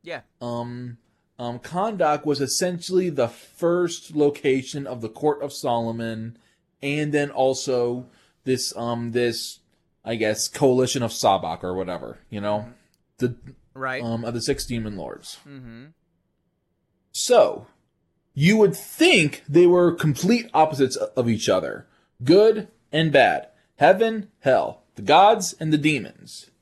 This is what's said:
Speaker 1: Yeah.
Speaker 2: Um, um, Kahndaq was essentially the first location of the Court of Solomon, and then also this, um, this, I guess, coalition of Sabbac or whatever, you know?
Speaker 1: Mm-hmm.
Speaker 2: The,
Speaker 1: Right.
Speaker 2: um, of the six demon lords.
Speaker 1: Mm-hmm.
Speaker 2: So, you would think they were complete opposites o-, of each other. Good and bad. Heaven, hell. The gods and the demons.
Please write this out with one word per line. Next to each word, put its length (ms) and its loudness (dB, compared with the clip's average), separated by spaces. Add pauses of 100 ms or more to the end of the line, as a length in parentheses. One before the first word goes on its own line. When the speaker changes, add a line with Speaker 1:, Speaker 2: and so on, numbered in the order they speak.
Speaker 1:
Yeah. 180 -12 (200)
Speaker 2:
Um, 560 -8 (420)
um, 200 -8
Kahndaq 640 -2
was 160 0
essentially 680 -2
the 200 0
first 880 -4
location 720 0
of 160 -10
the 80 -8
Court 320 -2
of 120 -8
Solomon, 840 -6 (440)
and 320 -2
then 180 0
also 720 0 (380)
this, 320 -4
um, 380 -6
this, 460 -4 (440)
I 120 -6
guess, 340 -2
coalition 520 2
of 100 -4
Sabbac 520 0
or 120 -6
whatever, 440 -8 (100)
you 120 -10
know? 180 -2
Speaker 1:
Mm-hmm. 120 -14 (460)
Speaker 2:
The, 180 -2 (380)
Speaker 1:
Right. 300 -8
Speaker 2:
um, 220 -6
of 80 -8
the 80 -6
six 240 -4
demon 320 -8
lords. 400 -14 (100)
Speaker 1:
Mm-hmm. 380 -20 (1300)
Speaker 2:
So, 560 2 (680)
you 240 4
would 180 4
think 720 2
they 200 6
were 260 4
complete 600 0
opposites 440 2
o-, 180 -6
of 140 0
each 200 -2
other. 380 -2 (360)
Good 440 4 (240)
and 200 0
bad. 360 4 (300)
Heaven, 520 2 (100)
hell. 440 0 (120)
The 60 -14
gods 580 4
and 120 -2
the 60 2
demons. 760 -4 (100)